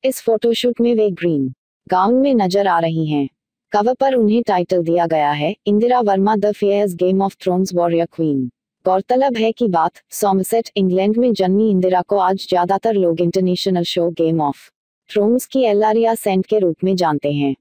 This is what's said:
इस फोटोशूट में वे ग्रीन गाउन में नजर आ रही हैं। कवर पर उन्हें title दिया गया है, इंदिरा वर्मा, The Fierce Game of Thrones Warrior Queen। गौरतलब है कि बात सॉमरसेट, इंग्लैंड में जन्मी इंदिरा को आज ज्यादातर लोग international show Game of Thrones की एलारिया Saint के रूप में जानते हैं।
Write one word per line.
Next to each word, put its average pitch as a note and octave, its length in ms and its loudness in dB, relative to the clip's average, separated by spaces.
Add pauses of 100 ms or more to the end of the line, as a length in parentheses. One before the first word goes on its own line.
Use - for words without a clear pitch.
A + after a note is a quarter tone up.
इस C4+ 180 -2
फोटोशूट A#3 600 0
में A#3+ 140 2
वे G#3+ 160 2
ग्रीन D3+ 420 -2 (340)
गाउन G3 280 2
में C4+ 200 2
नजर G3 320 2
आ F3 120 2
रही E3 280 -2
हैं। C#3+ 200 -2 (440)
कवर G#3 220 0
पर C4+ 220 0
उन्हें A3+ 280 2
title F3+ 400 0
दिया E3+ 220 0
गया D#3 260 0
है, D3+ 240 -2 (120)
इंदिरा A#3 320 2
वर्मा, G3+ 360 2
The G3+ 180 0
Fierce G3+ 420 0
Game F#3 260 0
of G3 160 -4
Thrones F#3 360 -2
Warrior E3+ 360 0
Queen। C#3+ 360 -2 (400)
गौरतलब A#3+ 520 0
है A3 140 0
कि A#3 160 -2
बात E3+ 240 0 (200)
सॉमरसेट, G3 640 -2
इंग्लैंड F#3+ 400 0
में A#3+ 160 2
जन्मी G3 360 0
इंदिरा F#3 320 2
को G3+ 160 -2
आज F#3+ 320 -2
ज्यादातर G3 440 0
लोग F3 280 0
international F3+ 640 0
show E3+ 260 -2
Game E3 300 0
of C#3+ 140 -2 (540)
Thrones A3 360 0
की C4+ 180 -2
एलारिया A3 520 2
Saint F#3+ 300 -2
के G#3+ 140 0
रूप F3 240 -2
में F#3+ 120 0
जानते D3+ 380 -2
हैं। C#3+ 280 -2